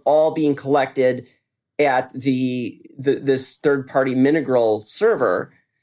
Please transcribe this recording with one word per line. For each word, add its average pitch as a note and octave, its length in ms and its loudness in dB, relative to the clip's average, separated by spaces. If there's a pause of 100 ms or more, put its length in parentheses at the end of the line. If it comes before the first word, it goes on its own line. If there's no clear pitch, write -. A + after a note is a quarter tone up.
all D#3 280 2
being D3+ 220 0
collected C3+ 720 -2 (520)
at C3 340 0
the, B2+ 640 -4 (200)
the, C3+ 160 0
this C3+ 420 -2
third-party C3+ 580 -2
Mintegral B2+ 680 2
server. C3+ 720 -2 (280)